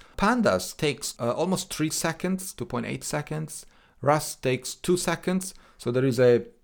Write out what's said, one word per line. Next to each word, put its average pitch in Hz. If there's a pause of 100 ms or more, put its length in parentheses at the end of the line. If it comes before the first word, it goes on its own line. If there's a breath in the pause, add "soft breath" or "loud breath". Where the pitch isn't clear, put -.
(180 soft breath)
Pandas 196
takes, -
uh, 120
almost 175
three 156
seconds, 180
two -
point 120
eight 131
seconds. 151 (360 soft breath)
Rust 147
takes 127
two 180
seconds. 180 (240 soft breath)
So -
there 127
is 127
a 123 (180)